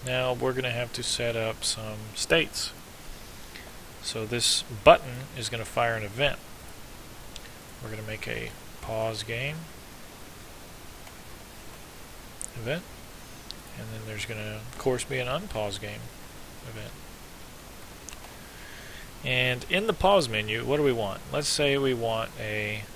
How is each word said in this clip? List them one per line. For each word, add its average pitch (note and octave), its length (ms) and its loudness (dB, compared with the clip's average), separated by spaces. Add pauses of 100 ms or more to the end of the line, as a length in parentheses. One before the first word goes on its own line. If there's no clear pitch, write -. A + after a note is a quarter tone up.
Now B2+ 300 4
we're B2+ 200 4
gonna B2+ 180 2
have A#2+ 220 0
to A#2+ 100 -4
set A#2 320 2
up A2+ 280 0
some G#2+ 360 -2 (160)
states. - 560 2 (1300)
So A2 240 -2
this A#2 380 4
button C3 640 8 (100)
is A2+ 100 -2
gonna A2+ 160 -2
fire A#2 300 4
an A2 80 0
event. A#2 380 2 (1400)
We're A2 80 -8
gonna G#2+ 100 -8
make G#2+ 260 -6
a A2+ 220 -4 (320)
pause A2+ 400 0
game B2 360 -2 (3000)
event, C3 260 -2 (960)
and A2 160 -8
then A2 140 -8
there's G#2+ 180 -4
gonna, G#2+ 360 -6 (100)
of - 80 -10
course, B2+ 240 2
be C3+ 160 -2
an B2 80 0
unpause B2 520 0
game G#2+ 220 -6 (680)
event. A2 260 -8 (2250)
And B2+ 460 4
in G3 160 6
the A3 80 4
pause F3+ 340 8
menu, A2 380 2
what C3+ 120 6
do D3+ 60 6
we C#3 80 8
want? G#2 300 2 (100)
Let's C#3+ 160 2
say C#3 300 6
we C3+ 160 6
want A2+ 460 2
a G#2+ 460 0 (100)